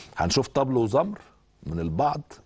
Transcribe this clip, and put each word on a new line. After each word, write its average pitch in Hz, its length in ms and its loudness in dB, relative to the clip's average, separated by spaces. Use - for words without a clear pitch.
هنشوف 104 320 0
طبل 131 280 0
وزمر 135 420 2
من 82 140 -4
البعض. 135 520 -2